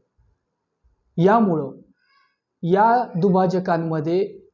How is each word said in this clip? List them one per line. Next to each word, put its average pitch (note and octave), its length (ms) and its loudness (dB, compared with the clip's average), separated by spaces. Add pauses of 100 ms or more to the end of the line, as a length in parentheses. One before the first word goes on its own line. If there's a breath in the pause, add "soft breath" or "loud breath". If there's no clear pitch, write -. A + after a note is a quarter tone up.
(1160)
यामुळं F3 560 2 (880)
या A3 420 2 (160)
दुभाजकांमध्ये F3 1200 -2 (140)